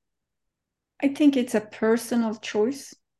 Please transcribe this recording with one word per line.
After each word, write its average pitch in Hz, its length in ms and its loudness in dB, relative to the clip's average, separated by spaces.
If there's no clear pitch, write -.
I 277 60 4
think 277 260 4
it's 240 180 -2
a 220 60 2
personal 226 760 -2
choice 220 580 -2